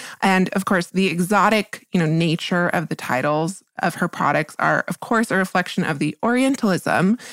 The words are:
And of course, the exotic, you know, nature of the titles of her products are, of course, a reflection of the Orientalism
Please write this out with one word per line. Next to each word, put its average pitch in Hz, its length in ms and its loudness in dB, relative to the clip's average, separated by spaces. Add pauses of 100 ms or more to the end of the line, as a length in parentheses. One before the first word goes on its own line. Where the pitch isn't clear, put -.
(220)
And 185 280 4
of 190 160 -2
course, 180 220 0
the 190 200 0
exotic, 196 840 0
you 185 80 2
know, 165 60 2
nature 165 640 0
of 170 200 -2
the 165 60 -4
titles 151 680 -2 (180)
of 175 140 -2
her 175 140 -2
products 147 500 -2
are, 156 300 2
of - 100 -8
course, 233 320 -2
a 185 60 0
reflection 190 480 -2
of 156 140 -4
the 151 220 -2
Orientalism 226 960 2 (160)